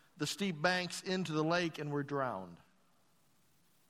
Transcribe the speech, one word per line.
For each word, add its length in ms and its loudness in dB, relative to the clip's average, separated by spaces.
the 80 -2
steep 360 -2
banks 400 2
into 320 0
the 100 2
lake 340 2
and 140 -4
were 120 0
drowned. 540 -4